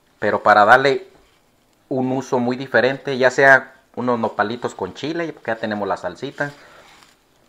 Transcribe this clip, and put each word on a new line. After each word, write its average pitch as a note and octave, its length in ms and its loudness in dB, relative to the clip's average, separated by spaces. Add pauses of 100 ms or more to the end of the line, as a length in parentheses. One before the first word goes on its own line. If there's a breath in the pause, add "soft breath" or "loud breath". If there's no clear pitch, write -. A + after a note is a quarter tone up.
(200)
pero G#2 240 -2
para G#2 220 6
darle C3 420 4 (800)
un B2+ 240 -4
uso C3 280 -4
muy B2 180 -4
diferente, C3 600 -2
ya B2+ 140 2
sea C3+ 440 4 (200)
unos A#2+ 240 -2
nopalitos A2+ 560 -4
con F#2 200 -10
chile, E3 360 -8
porque - 200 -10
ya A2 40 -4
tenemos G#2 320 -6
la F#2 80 -4
salsita, C#3 560 -10 (960 soft breath)